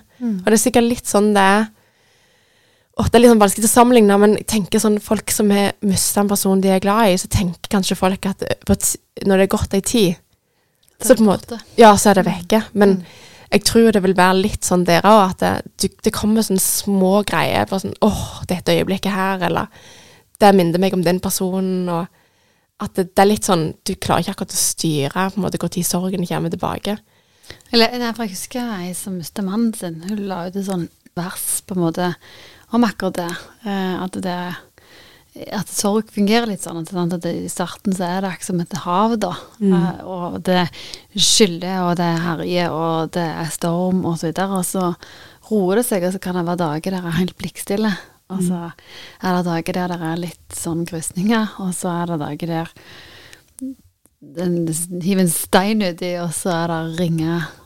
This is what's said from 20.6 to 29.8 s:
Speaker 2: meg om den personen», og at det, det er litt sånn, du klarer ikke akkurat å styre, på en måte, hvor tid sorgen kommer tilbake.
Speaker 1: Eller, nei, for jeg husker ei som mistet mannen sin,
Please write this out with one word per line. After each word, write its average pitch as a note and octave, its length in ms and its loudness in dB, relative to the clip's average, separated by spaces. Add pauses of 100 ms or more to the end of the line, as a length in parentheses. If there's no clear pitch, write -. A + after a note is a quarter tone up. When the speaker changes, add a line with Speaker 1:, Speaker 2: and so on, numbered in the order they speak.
Speaker 2:
meg F#3+ 140 0
om F#3 80 0
den F#3 180 2
personen», F#3 720 -4
og E3+ 180 -4 (720)
at G#3 140 -8
det, F3+ 220 -4
det - 80 2
er G3 60 6
litt G#3+ 160 0
sånn, E3 280 0 (100)
du F#3+ 120 -6
klarer - 260 0
ikke G3 140 -6
akkurat - 180 -10
å - 220 -2
styre, D#3+ 560 -2
på G3+ 60 -8
en F#3 60 -2
måte, F3+ 140 -4
hvor E3+ 140 -4
tid F3 140 -4
sorgen F#3 420 -2
kommer E3 240 -4
tilbake. - 480 -6 (720)
Speaker 1:
Eller, A3+ 240 4
nei, A#3+ 160 -4
for A#3 120 -6
jeg F#3 100 -8
husker - 260 -10
ei F#3 320 -6
som F#3 240 -8
mistet F3 260 -8
mannen A3 320 0
sin, E3 320 -10